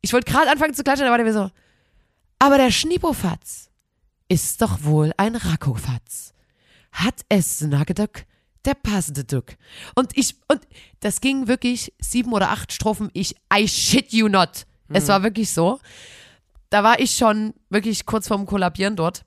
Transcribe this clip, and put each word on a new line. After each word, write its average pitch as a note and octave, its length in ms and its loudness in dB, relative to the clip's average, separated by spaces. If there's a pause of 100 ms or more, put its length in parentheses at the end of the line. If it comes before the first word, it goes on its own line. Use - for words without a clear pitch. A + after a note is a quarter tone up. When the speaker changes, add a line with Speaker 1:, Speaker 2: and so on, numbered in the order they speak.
Speaker 1:
Ich G3+ 120 -4
wollte A#3+ 180 0
gerade C#4 200 4
anfangen D4+ 240 0
zu C#4+ 80 -6
klatschen, C4+ 220 2
da B3 60 2
war A#3+ 60 4
der A#3 80 2
wieder G#3+ 220 0
so, F#3 40 -10 (840)
aber C#4 200 6
der C4 120 6
Schnibofatz D#4 1000 -4 (600)
ist - 320 0
doch G#3+ 220 -2
wohl D3+ 340 2
ein A3 180 0
Rackofatz. - 1000 -6 (580)
Hat - 380 -2
es - 320 0
Nagedöck, D#3 640 -2 (400)
der C#4 100 0
passende D#3 480 -4
Duck. B2 300 -6 (420)
Und B3+ 220 0
ich, - 180 -2 (140)
und - 120 2 (380)
das - 220 -4
ging C4+ 260 -2
wirklich B3 520 -4
sieben A#3+ 340 -2
oder G3 180 2
acht - 220 -6
Strophen. G#3+ 400 -4
Ich, - 220 -6 (180)
I G#3 140 4
shit - 460 0
you A3 140 4
not. F#3+ 380 2 (240)
Es F#3 160 0
Speaker 2:
Mhm. - 20 -2
Speaker 1:
war G3 160 4
wirklich G#3+ 280 -2
so. F#3+ 280 0 (920)
Da G3+ 140 4
war A3+ 160 6
ich B3+ 160 0
schon G#3+ 380 2 (160)
wirklich G#3 360 -2
kurz A3 220 -4
vorm G3+ 180 -2
Kollabieren F#3+ 520 -2
dort. E3+ 300 -4